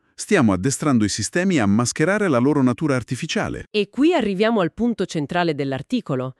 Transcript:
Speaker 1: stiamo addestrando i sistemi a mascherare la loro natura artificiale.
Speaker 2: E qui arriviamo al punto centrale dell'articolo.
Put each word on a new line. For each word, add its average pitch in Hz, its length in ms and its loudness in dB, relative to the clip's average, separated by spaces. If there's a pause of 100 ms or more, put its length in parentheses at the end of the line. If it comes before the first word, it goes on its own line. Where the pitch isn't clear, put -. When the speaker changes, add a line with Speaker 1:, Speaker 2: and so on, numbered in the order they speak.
(140)
Speaker 1:
stiamo 131 400 2
addestrando 120 500 0
i 101 60 2
sistemi 175 480 -2
a 113 80 2
mascherare 156 640 0
la 131 80 2
loro 143 260 2
natura 131 320 0
artificiale. 127 720 -6
Speaker 2:
E 208 200 -2
qui 311 240 2
arriviamo 214 480 0
al 170 120 -2
punto 214 320 -2
centrale 170 500 -2
dell'articolo. 135 840 -4